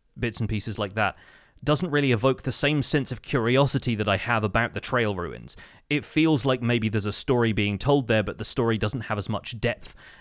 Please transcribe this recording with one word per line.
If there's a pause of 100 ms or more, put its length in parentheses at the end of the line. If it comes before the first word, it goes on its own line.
(180)
bits
and
pieces
like
that (480)
doesn't
really
evoke
the
same
sense
of
curiosity
that
I
have
about
the
Trail
Ruins. (320)
It
feels
like
maybe
there's
a
story
being
told
there,
but
the
story
doesn't
have
as
much
depth (260)